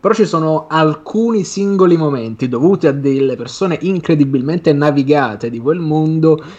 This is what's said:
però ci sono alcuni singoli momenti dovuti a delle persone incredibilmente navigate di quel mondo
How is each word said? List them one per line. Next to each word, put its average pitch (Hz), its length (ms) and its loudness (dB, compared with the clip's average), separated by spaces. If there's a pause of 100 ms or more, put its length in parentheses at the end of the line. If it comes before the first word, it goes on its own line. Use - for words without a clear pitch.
però 214 140 2
ci 208 120 2
sono 156 420 -2
alcuni 185 760 0
singoli 190 520 2
momenti 131 520 -2
dovuti 160 380 2
a 143 60 4
delle 135 440 0
persone 156 460 -4
incredibilmente 160 920 0
navigate 139 760 0
di 117 80 -8
quel 151 220 -2
mondo 156 600 2 (180)